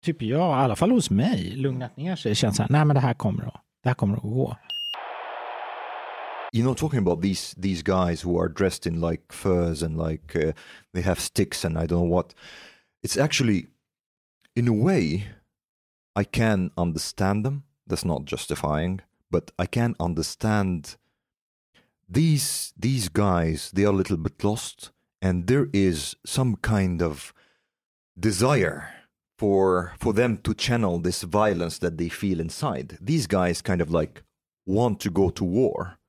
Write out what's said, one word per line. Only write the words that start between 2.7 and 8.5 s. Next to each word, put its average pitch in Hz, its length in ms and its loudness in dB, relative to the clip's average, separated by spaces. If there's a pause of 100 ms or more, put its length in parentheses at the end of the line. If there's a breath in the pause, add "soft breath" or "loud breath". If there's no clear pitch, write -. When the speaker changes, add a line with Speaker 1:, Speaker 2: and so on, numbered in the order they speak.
Speaker 1:
"Nej, 151 140 6
men 147 100 6
det 139 60 6
här 127 140 2
kommer - 320 -2
att, - 160 -12 (200)
det 123 60 0
här 127 60 2
kommer 101 220 0
att - 60 -6
gå." 117 340 -2 (2000)
Speaker 2:
You 113 100 0
know, 127 120 0
talking 143 240 -2
about 87 240 0
these, 92 400 -4
these 92 200 -2
guys 90 420 0
who 87 180 0
are 85 100 0